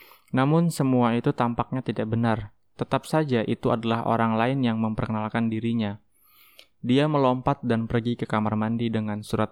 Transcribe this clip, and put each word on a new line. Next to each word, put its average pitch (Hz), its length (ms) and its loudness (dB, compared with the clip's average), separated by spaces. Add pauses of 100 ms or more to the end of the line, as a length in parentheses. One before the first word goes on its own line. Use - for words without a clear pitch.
(320)
Namun 156 380 4
semua 127 480 2
itu 139 180 0
tampaknya 120 480 -2
tidak 110 280 -4
benar. 113 440 0 (240)
Tetap - 240 -2
saja 139 400 0
itu 120 320 -2
adalah 113 320 -2
orang 113 320 2
lain 131 240 0
yang 113 160 0
memperkenalkan 110 720 -2
dirinya. 110 480 -2 (800)
Dia 139 320 2
melompat 135 480 2
dan 113 320 -2
pergi 117 240 0
ke - 80 -8
kamar 107 320 0
mandi 117 320 0
dengan 107 320 -4
surat 107 320 -2